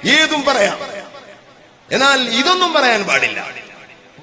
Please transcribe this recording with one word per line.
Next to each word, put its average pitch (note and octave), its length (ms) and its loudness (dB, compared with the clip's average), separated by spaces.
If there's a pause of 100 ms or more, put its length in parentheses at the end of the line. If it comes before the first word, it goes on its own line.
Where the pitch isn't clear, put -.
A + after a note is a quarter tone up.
ഏതും D4 400 2
പറയാം, C4 300 0 (1120)
എന്നാൽ C4+ 280 2
ഇതൊന്നും D#4+ 520 0
പറയാൻ B3 300 2
പാടില്ല. C3 460 -2 (760)